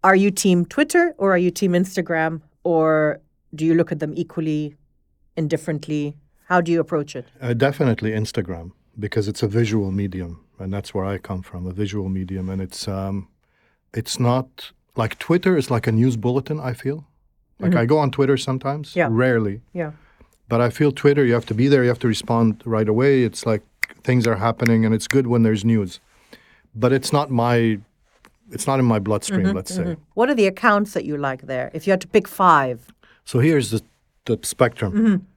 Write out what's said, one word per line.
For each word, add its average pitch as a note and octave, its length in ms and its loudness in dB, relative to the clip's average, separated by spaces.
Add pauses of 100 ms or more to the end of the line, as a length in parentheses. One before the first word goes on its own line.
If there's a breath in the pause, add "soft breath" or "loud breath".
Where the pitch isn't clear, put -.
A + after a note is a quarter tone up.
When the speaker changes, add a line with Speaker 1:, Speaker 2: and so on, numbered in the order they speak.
Speaker 1:
are F#3+ 120 6
you G3 140 4
team F3+ 360 2
Twitter E4+ 500 0
or G3 160 0
are F3 60 2
you F3+ 120 2
team F3+ 220 -2
Instagram, E3 680 -2 (200)
or D#3 580 2 (340)
do D#3 100 -4
you E3 100 4
look E3+ 160 2
at D3+ 100 -6
them D3+ 160 -6
equally, D3+ 600 -6 (600)
indifferently? D3+ 800 -4 (320)
How F3+ 120 4
do E3+ 120 -4
you E3 80 2
approach D3+ 360 -4
it? B2 100 -12 (140)
Speaker 2:
Uh, A#2+ 140 -2
definitely B2 560 0
Instagram, F#2+ 640 -6 (260)
because G#2 280 -2
it's G#2+ 160 -4
a A2 60 0
visual G#2+ 420 0
medium, F#2 500 -6 (180)
and F#2+ 160 -8
that's G2 180 -8
where F#2+ 140 -4
I G2 100 -4
come F#2 240 -8
from, F2+ 260 -12
a F2+ 60 -8
visual G2 380 -4
medium. F#2 400 -6
And F#2+ 100 -6
it's, - 260 -10
um, G2 420 -6 (680)
it's - 260 -8
not, B2+ 520 -2 (220)
like, - 240 -4
Twitter F3+ 380 2
is C3+ 140 0
like B2 160 0
a A2 60 2
news A#2 260 2
bulletin, C3 420 -2
I B2+ 140 -6
feel. D3 320 -6 (520)
Like, F3+ 120 0
Speaker 1:
Mm-hmm. - 100 4
Speaker 2:
I A2+ 60 2
go D3 120 4
on C#3+ 120 2
Twitter C3+ 260 2
sometimes, C#3 580 -6
Speaker 1:
Yeah. E3 160 0
Speaker 2:
rarely. A2+ 520 0 (100)
Speaker 1:
Yeah. D#3+ 200 -6 (560 soft breath)
Speaker 2:
But A#2 120 2
I A#2+ 100 2
feel D3 200 2
Twitter, C#3+ 340 2
you A#2+ 100 4
have A#2 120 -2
to G#2 80 -4
be B2+ 140 2
there, C#3 160 6
you B2 60 2
have A#2+ 100 -4
to A#2+ 80 0
respond A2+ 580 0
right A2 220 0
away. B2+ 340 4
It's - 240 -4
like G#2+ 160 0 (400)
things B2 240 2
are A2+ 80 2
happening, A2+ 500 2
and A2 80 2
it's A2 140 -2
good C3+ 220 0
when A#2 160 2
there's G#2+ 200 0
news. G#2+ 360 0 (720 soft breath)
But A#2+ 180 2
it's C3 200 0
not C#3+ 180 0
my, A#2 480 2 (720)
it's - 160 -8
not C3+ 140 0
in B2+ 40 2
my A2+ 140 2
bloodstream, G2 480 -2
Speaker 1:
Mm-hmm, G2 100 0
Speaker 2:
let's - 160 -8
say. F#3 120 -4
Speaker 1:
mm-hmm. E3+ 180 -8 (120)
What A#3 140 2
are D4 60 0
the G#3 140 2
accounts G3+ 460 0
that E3 100 -4
you D3 120 -6
like C3+ 260 -6
there, C3 300 -6
if D#3+ 140 -8
you G3 60 2
had F#3+ 80 2
to F3+ 80 -14
pick G3+ 180 2
five? C#3 680 2 (320 soft breath)
Speaker 2:
So - 140 -2
here's C3+ 320 2
the, A2 100 -2 (440)
the A2 180 -2
spectrum. A#2+ 500 0
Speaker 1:
Mm-hmm. G#3 240 2 (200)